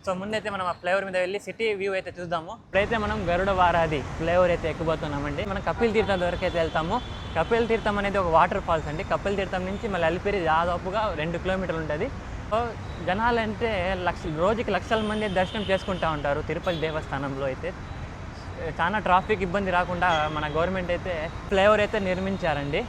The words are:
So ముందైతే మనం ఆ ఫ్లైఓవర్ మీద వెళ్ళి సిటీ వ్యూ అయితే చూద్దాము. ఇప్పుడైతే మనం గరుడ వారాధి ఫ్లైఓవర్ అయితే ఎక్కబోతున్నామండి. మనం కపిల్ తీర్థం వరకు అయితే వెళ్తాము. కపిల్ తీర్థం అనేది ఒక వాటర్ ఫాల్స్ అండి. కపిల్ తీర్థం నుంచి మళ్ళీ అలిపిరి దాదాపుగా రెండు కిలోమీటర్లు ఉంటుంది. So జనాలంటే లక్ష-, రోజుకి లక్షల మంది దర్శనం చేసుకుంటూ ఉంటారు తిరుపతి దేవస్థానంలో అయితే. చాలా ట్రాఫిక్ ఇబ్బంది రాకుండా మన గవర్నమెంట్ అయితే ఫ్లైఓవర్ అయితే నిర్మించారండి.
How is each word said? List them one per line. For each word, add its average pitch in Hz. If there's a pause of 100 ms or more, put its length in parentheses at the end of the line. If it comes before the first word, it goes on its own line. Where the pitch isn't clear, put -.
So 190
ముందైతే 208
మనం 185
ఆ 160
ఫ్లైఓవర్ 190
మీద 185
వెళ్ళి 190
సిటీ 208 (140)
వ్యూ 196
అయితే 180
చూద్దాము. 175 (140)
ఇప్పుడైతే 208
మనం 214 (120)
గరుడ 190 (100)
వారాధి 165 (180)
ఫ్లైఓవర్ 175
అయితే 165
ఎక్కబోతున్నామండి. 151
మనం 196
కపిల్ 208
తీర్థం 196
వరకు 175
అయితే 170
వెళ్తాము. 165 (400)
కపిల్ 226
తీర్థం 214
అనేది 196
ఒక 170
వాటర్ 180
ఫాల్స్ 160
అండి. 165
కపిల్ 202
తీర్థం 185
నుంచి 202
మళ్ళీ 170
అలిపిరి 196 (100)
దాదాపుగా 175 (200)
రెండు 170
కిలోమీటర్లు 180
ఉంటుంది. 156 (420)
So 214 (500)
జనాలంటే 226 (360)
లక్ష-, 170
రోజుకి 220
లక్షల 226
మంది 214
దర్శనం 190
చేసుకుంటూ 185
ఉంటారు 143
తిరుపతి 170
దేవస్థానంలో 139
అయితే. 165 (1080)
చాలా 180
ట్రాఫిక్ 185
ఇబ్బంది 190
రాకుండా 180 (260)
మన 151 (120)
గవర్నమెంట్ 175
అయితే 175 (340)
ఫ్లైఓవర్ 208
అయితే 214 (100)
నిర్మించారండి. 175